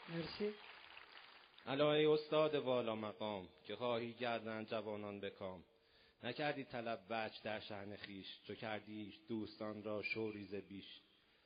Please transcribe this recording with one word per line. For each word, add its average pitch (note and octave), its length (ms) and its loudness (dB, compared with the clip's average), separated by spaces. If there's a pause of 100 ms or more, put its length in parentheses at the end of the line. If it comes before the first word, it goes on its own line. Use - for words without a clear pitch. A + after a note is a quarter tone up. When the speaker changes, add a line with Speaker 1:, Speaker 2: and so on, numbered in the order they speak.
Speaker 1:
مرسی. E3+ 440 -2 (1120)
Speaker 2:
الا D3 280 6
ای D3+ 120 8
استاد D3+ 500 6
والا B2 400 4
مقام، G#2+ 520 -2 (160)
که G#2 120 -4
خواهی A#2 380 0
گردن A2 520 0
جوانان G#2 540 -2
به G2 100 -4
کام. F#2 340 -8 (600)
نکردی C3+ 400 -2
طلب A2+ 360 -4 (100)
وجه A2 340 0
در G#2+ 160 -2
شأن G2+ 360 -8
خویش، G2 520 -10
چو G#2 80 -6
کردیش G#2+ 720 -6
دوستان G#2+ 560 -4
را G#2+ 180 0
شوری G#2 440 -2
ز F#2+ 100 -8
بیش. G2 460 -10 (440)